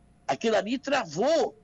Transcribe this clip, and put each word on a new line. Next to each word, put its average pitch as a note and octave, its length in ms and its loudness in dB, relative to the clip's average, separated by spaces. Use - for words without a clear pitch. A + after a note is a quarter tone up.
aquilo A3+ 280 0
ali G#3 240 0
travou B3+ 840 0